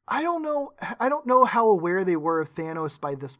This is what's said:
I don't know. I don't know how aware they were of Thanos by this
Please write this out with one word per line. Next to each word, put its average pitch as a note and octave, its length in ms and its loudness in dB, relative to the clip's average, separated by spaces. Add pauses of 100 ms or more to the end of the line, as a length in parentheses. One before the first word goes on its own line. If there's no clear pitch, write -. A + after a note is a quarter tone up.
I C#4 140 -2
don't E4+ 200 -2
know. D4 300 -4 (260)
I A#3+ 100 0
don't D4 180 -4
know B3+ 180 6
how A3+ 240 4
aware F#3 360 2
they F3 120 2
were D#3+ 240 0
of D#3 140 -6
Thanos D#3+ 460 -8
by C#3+ 140 -6
this C3+ 260 -12